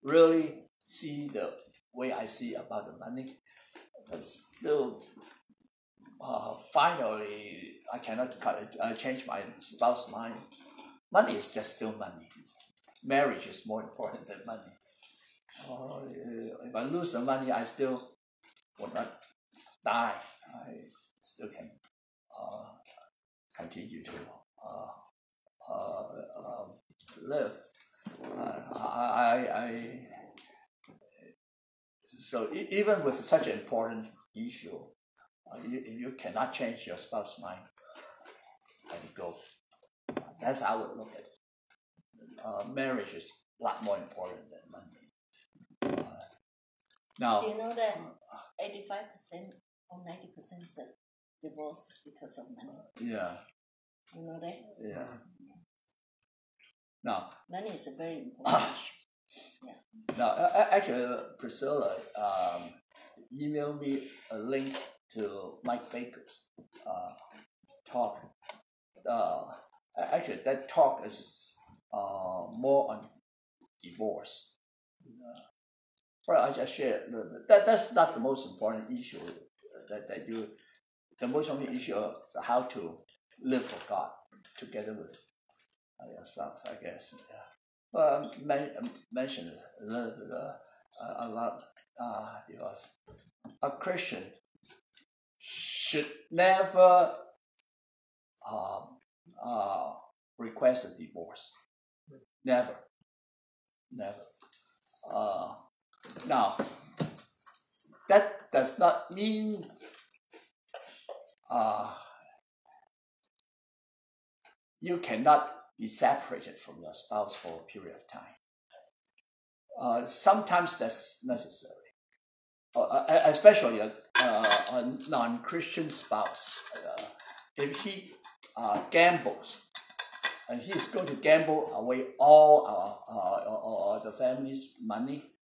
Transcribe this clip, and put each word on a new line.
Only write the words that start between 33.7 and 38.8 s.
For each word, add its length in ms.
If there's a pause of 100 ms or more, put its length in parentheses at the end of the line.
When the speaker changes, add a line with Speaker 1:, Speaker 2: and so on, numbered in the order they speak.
Speaker 1:
issue, 420 (760)
uh, 60 (100)
you, 160
if 160
you 120
cannot 420
change 340
your 100
spouse's 440
mind, 180 (1300)